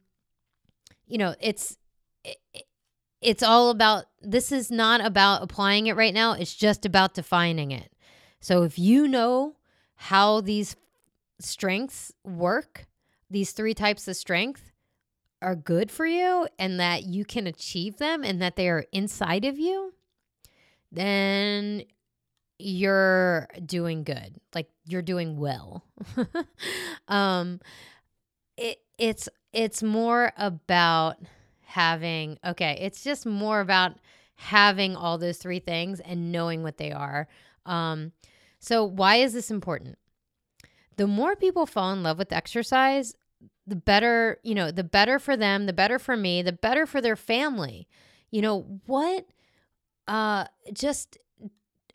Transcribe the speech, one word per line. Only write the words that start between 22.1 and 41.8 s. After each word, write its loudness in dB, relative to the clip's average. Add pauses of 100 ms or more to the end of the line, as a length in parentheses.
you're 2 (160)
doing -4
good. -10 (180)
Like, -8 (160)
you're -6
doing -4
well. -8 (320)
<laughs> 0 (840)
Um, 0 (960)
it, -8 (180)
it's, -2 (240)
it's -2
more 2
about 2 (460)
having, -2
okay, -2
it's -8
just -6
more -2
about 2 (380)
having 4
all -4
those -4
three -6
things -6
and -8
knowing -4
what -8
they -10
are. -6 (400)
Um, -4 (480)
so 2
why 4
is 4
this -6
important? -8 (1000)
The 0
more 2
people 0
fall -2